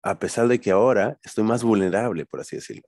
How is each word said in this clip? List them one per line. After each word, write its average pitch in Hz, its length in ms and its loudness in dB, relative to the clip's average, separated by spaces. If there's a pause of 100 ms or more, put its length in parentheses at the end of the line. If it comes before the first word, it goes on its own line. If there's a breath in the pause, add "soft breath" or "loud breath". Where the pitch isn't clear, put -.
A 98 160 -4
pesar 117 300 0
de 123 120 2
que 104 120 -2
ahora 110 500 2
estoy - 220 -4
más 113 180 0
vulnerable, 98 640 0
por 69 140 -12
así - 160 -12
decirlo. - 320 -14